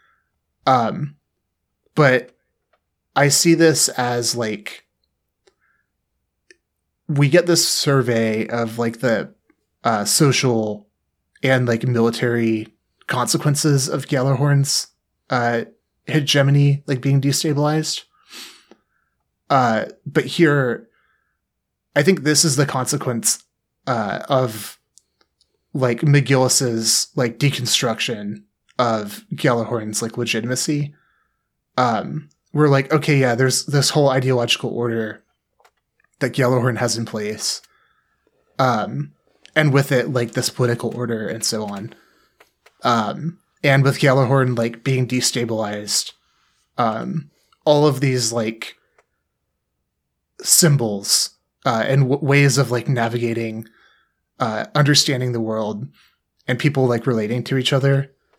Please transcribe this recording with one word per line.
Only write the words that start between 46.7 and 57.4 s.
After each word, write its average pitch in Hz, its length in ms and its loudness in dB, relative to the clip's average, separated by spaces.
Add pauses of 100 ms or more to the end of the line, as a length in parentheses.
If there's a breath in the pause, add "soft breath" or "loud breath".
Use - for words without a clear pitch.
um, 123 520 -4 (340)
all 147 220 4
of 131 140 0
these, 127 320 0
like, 110 440 -6 (1700)
symbols, 117 880 0 (360)
uh, 113 200 0
and 135 220 2
w-, 143 180 -2
ways 139 300 4
of, 123 140 0
like, 120 180 -4
navigating, 113 800 -4 (680 soft breath)
uh, 110 260 -4 (100)
understanding 139 580 2
the 117 80 -2
world 110 460 -4 (640 soft breath)
and 127 100 -2
people, 139 280 2
like, 120 200 0
relating 117 380 -2